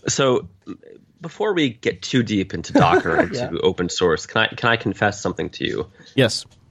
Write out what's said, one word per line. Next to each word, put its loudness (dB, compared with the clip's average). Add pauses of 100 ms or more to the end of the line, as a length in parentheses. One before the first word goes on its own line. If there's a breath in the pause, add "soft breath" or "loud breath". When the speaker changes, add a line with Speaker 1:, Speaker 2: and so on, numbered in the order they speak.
Speaker 1:
so 2 (720)
before -4
we 2
get -6
too 0
deep -2
into -8
Docker 4
and 0
Speaker 2:
<laughs> -
Yeah. -4
Speaker 1:
to -4
open 2
source, 0
can 0
I, 2
can -2
I 4
confess -2
something -4
to -8
you? -4 (260 loud breath)
Speaker 2:
Yes. 0 (260)